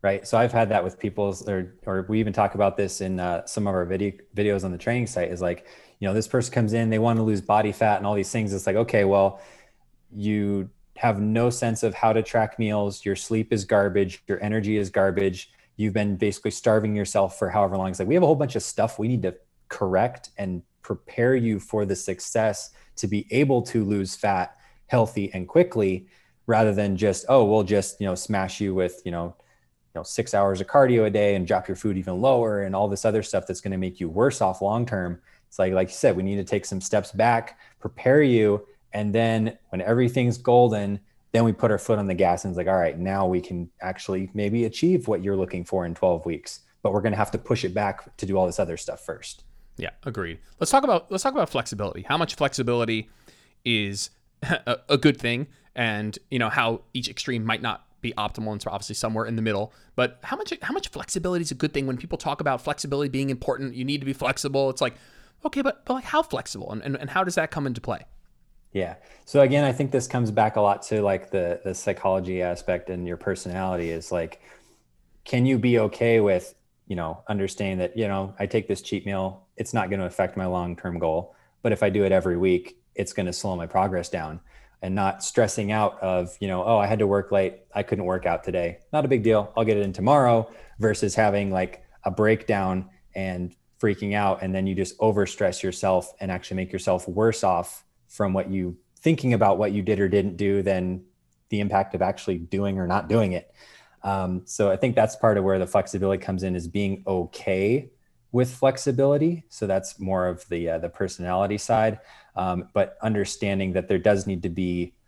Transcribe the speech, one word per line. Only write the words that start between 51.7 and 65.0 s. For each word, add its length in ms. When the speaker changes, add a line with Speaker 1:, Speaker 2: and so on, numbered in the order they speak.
Speaker 2:
How 80
much 200
flexibility 720
is 420
<laughs> 160
a, 360
a 80
good 240
thing, 280
and, 440
you 80
know, 100
how 320
each 160
extreme 340
might 160
not 240
be 160
optimal, 360
and 40
it's 100
obviously 280
somewhere 320
in 100
the 60
middle. 320
But 280
how 160
much, 240
how 100
much 160
flexibility 540
is 80
a 40
good 200
thing? 120
When 120
people 180
talk 240
about 220
flexibility 480
being 180
important, 460
you 100
need 160
to 60
be 80
flexible. 560
It's 100
like, 140